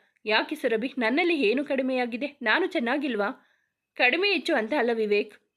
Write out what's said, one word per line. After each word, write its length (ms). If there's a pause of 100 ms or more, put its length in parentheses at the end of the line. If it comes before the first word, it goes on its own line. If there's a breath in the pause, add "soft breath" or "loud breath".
(240 soft breath)
"ಯಾಕೆ 300
ಸುರಭಿ, 440
ನನ್ನಲ್ಲಿ 440
ಏನು 220
ಕಡಿಮೆಯಾಗಿದೆ? 640 (160)
ನಾನು 240
ಚೆನ್ನಾಗಿಲ್ವಾ?" 800 (500 soft breath)
"ಕಡಿಮೆ 360
ಹೆಚ್ಚು 220
ಅಂತ 240
ಅಲ್ಲ 140
ವಿವೇಕ್, 420 (220)